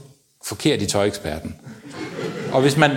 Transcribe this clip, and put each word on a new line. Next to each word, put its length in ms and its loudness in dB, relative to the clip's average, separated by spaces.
forkert 380 0
i 40 0
tøjeksperten. 720 0
Og 80 4
hvis 160 4
man, 200 6